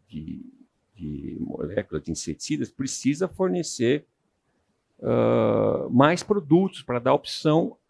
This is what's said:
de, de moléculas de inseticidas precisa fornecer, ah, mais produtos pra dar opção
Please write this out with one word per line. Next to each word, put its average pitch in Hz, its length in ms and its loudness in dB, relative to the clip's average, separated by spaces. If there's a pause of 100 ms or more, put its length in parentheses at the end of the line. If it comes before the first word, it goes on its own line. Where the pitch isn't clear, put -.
de, 78 320 -12 (540)
de 73 460 -10
moléculas - 640 -4
de - 80 -4
inseticidas 127 580 -6
precisa 147 580 -2
fornecer, 175 800 0 (960)
ah, 113 880 2
mais 147 320 4
produtos 185 600 2
pra 123 180 -4
dar 131 120 2
opção 156 640 0 (140)